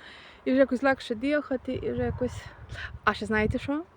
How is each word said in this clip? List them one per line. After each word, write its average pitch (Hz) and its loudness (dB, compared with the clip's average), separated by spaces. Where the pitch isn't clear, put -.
і - 2
вже 262 6
якось 262 4
легше 269 2
дихати, 269 0
і 240 -2
вже 240 -2
якось... 240 -2
А 208 4
ще 214 -6
знаєте 214 2
що? 294 -2